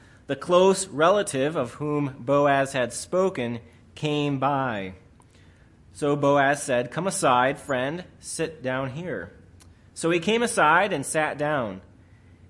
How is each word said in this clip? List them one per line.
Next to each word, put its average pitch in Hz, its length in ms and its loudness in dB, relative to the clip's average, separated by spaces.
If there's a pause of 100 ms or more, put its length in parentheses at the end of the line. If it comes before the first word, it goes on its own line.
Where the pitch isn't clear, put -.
(260)
the 139 100 -4
close 185 520 4
relative 156 680 2
of 127 200 -4
whom 147 440 -4
Boaz 139 540 2
had 123 220 -2
spoken 160 640 -2 (340)
came 147 440 -2
by. 127 560 -2 (960)
So 147 240 -2
Boaz 143 460 4
said, 123 280 0
"Come 170 160 -6
aside, 135 520 2
friend, 143 460 -4 (160)
sit - 420 -8
down 131 280 -4
here." 127 440 -10 (580)
So - 180 -4
he 175 80 2
came 214 240 0
aside 190 520 4
and 139 100 -4
sat 151 320 -2
down. 131 460 -4 (680)